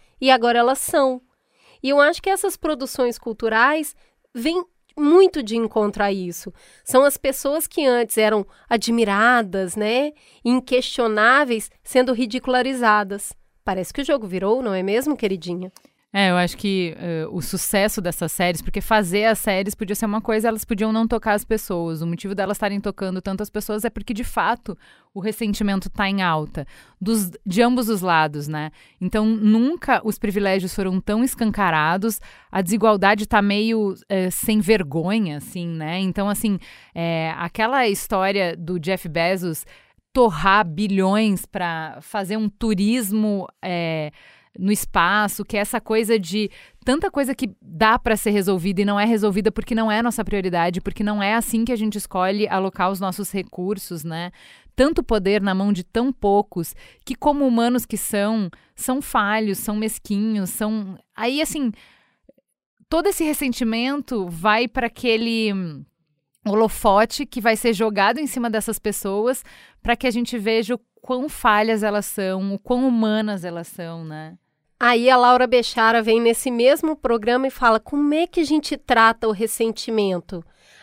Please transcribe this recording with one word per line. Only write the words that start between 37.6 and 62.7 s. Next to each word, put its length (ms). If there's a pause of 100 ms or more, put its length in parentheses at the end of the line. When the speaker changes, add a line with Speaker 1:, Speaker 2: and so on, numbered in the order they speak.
Speaker 2:
história 680
do 220
Jeff 280
Bezos 600 (480)
torrar 500
bilhões 800
pra 560
fazer 380
um 100
turismo, 960 (160)
eh, 500 (460)
no 140
espaço, 720
que 100
é 60
essa 220
coisa 360
de 320 (320)
tanta 280
coisa 240
que 260
dá 380
pra 180
ser 140
resolvida 500
e 60
não 120
é 60
resolvida 480
porque 220
não 180
é 100
nossa 220
prioridade, 560
porque 240
não 180
é 120
assim 280
que 100
a 40
gente 220
escolhe 500
alocar 420
os 80
nossos 320
recursos, 720
né? 280 (440)
Tanto 280
poder 400
na 120
mão 200
de 100
tão 260
poucos, 640 (300)
que 100
como 320
humanos 380
que 140
são, 520 (240)
são 280
falhos, 560
são 180
mesquinhos, 720
são... 500 (160)
Aí, 280
assim, 280 (1160)